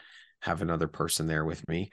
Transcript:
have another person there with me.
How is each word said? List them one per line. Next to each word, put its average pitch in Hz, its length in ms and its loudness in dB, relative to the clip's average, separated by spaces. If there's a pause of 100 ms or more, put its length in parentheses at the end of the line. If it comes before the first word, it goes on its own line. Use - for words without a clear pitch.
(400)
have 85 200 0
another 82 280 2
person 80 400 0
there 78 160 2
with 80 240 -4
me. 87 240 -2